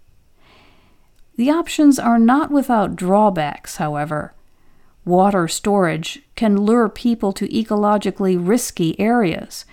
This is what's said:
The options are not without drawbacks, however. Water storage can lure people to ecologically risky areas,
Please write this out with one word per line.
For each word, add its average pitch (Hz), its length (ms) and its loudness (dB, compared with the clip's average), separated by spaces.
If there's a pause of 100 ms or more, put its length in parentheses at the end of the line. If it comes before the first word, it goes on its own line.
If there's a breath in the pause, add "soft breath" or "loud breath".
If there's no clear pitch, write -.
(1400 soft breath)
The 247 140 0
options 302 480 2
are 233 200 2
not 254 320 4
without 226 460 0
drawbacks, 185 800 0
however. 151 560 -6 (720)
Water 185 420 2
storage 170 760 -2 (140)
can 202 260 2
lure 226 260 2
people 226 460 -2
to - 140 -6
ecologically 208 920 -2
risky 175 580 -2
areas, 220 760 -2